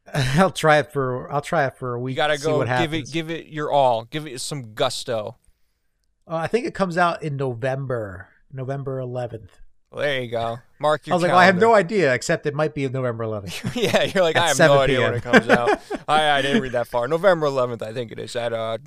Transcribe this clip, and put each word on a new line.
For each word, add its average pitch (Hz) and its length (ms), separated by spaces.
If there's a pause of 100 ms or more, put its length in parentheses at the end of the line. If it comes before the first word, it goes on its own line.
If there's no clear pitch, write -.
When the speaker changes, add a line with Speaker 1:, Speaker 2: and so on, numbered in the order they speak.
Speaker 1:
<laughs> - 80
I'll 147 380
try 151 280
it - 120
for, 131 400
I'll 143 100
try 156 260
it - 100
for 127 160
a 120 60
week, 131 140
Speaker 2:
You 127 40
gotta 151 220
Speaker 1:
see 139 60
Speaker 2:
go 156 120
Speaker 1:
what 127 100
Speaker 2:
give 131 260
it, 165 40
Speaker 1:
happens. 135 140
Speaker 2:
give 160 180
it 160 180
your 151 240
all. 127 340
Give 151 200
it 131 160
some 123 320
gusto. 117 640 (920)
Speaker 1:
Uh, 165 100
I 165 100
think 240 180
it - 80
comes 180 240
out 175 240
in 143 160
November, 127 920 (220)
November 131 480
eleventh. 123 600 (320)
Speaker 2:
Well, 110 100
there 135 220
you 117 80
go. 117 260 (220)
Mark 151 260
your 156 80
Speaker 1:
I - 40
was 165 40
like, 175 120
"Well, 180 60
I 180 60
have 190 80
Speaker 2:
calendar. 196 140
Speaker 1:
no 233 80
idea, 175 400
except 151 320
it 139 80
might 156 180
be 135 160
November 120 340
eleventh." 110 520
Speaker 2:
<laughs> - 0
Yeah, 202 300
you're 185 180
like, 160 120
Speaker 1:
At 165 80
Speaker 2:
"I 170 40
have 160 100
no 147 220
idea 131 220
when 117 200
Speaker 1:
seven - 0
P 123 80
M. 208 120
Speaker 2:
it 113 40
comes 120 120
out." 120 220 (140)
Speaker 1:
<laughs> - 140
Speaker 2:
I, 151 240
I 139 100
didn't 131 220
read 127 80
that 120 160
far. 120 200
November 165 380
eleventh, 123 380
I 110 100
think 117 180
it 113 60
is, 113 180
at, 117 180
uh, 113 340